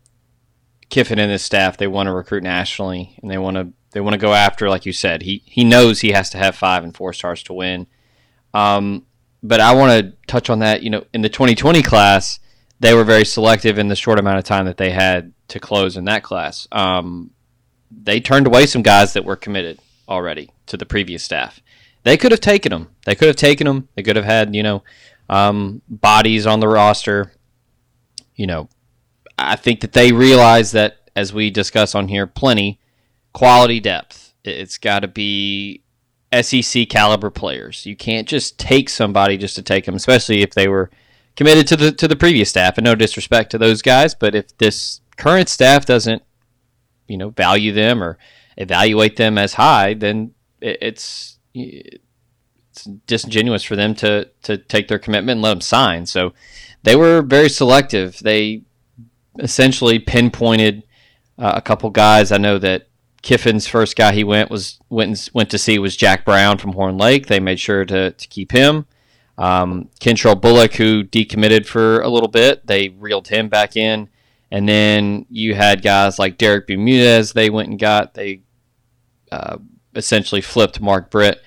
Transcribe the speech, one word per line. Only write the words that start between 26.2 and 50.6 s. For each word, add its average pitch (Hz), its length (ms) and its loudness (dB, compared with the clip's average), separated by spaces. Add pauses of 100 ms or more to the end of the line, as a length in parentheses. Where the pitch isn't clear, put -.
on 110 140 2
the 110 80 2
roster. 104 640 2 (1040)
You 101 120 -8
know, 90 220 -8 (720)
I 76 160 -2
think 120 240 -4
that 110 120 -12
they 123 200 4
realize 117 600 6
that, 107 240 0 (180)
as 101 180 -6
we 107 180 -4
discuss 104 440 -2
on 101 140 -2
here 101 180 -4
plenty, 110 540 -2 (520)
quality 123 460 4
depth. - 560 -8 (100)
I-, 104 60 -10
it's 82 280 -14
gotta 101 300 -4
be 101 720 -8 (500)
S 123 200 0
E 127 80 2
C 117 260 -2
caliber 104 440 0
players. 65 560 -14
You 104 100 -14
can't 113 320 -8
just - 300 -8
take 135 300 0
somebody 98 480 0
just 98 200 -10
to 101 60 -14
take 98 260 -4
'em, 95 60 -8
especially 110 480 0
if 98 120 -2
they 98 140 2
were 95 220 -2 (460)
committed 151 320 4
to 165 80 2
the, 151 160 2
to 160 160 -2
the 156 80 0
previous 151 340 2
staff. 92 280 0
And 113 60 -2
no 117 100 4
disrespect 110 580 -2
to 113 60 -6
those 110 220 2
guys, 135 340 2
but 104 200 -2
if - 240 -6
this - 420 -2 (160)
current 175 320 2
staff 139 380 4
doesn't, 113 360 0 (840)
you 104 100 -12
know, 95 140 -12
value 104 420 0
them 107 300 0
or 82 160 -10 (380)
evaluate 104 600 0
them 110 220 0
as 101 160 -2
high, 110 400 2
then 107 380 -6 (280)